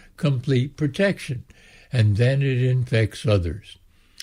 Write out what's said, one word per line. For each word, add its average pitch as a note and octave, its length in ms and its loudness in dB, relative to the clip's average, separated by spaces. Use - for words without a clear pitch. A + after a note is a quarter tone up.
complete C#3 600 0
protection, D3+ 680 -2
and G#2+ 240 4
then B2+ 240 2
it C3 220 0
infects B2 640 0
others. F2+ 520 -2